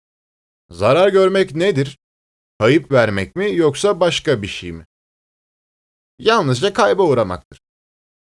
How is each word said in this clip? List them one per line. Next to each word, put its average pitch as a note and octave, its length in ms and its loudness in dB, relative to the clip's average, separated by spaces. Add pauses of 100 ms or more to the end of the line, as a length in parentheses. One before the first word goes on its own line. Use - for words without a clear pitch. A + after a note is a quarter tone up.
(720)
Zarar E3 380 2
görmek F#3+ 460 2
nedir? D#3 440 -2 (600)
Kayıp C3+ 340 2
vermek G#2+ 440 0
mi G3 200 -4
yoksa E3+ 440 0
başka D3+ 420 -2
bir G#2 40 -8
şey F2 260 -12
mi? E2 140 -16 (1300)
Yalnızca F3 540 0
kayba G3 300 2
uğramaktır. A#2 580 -2 (720)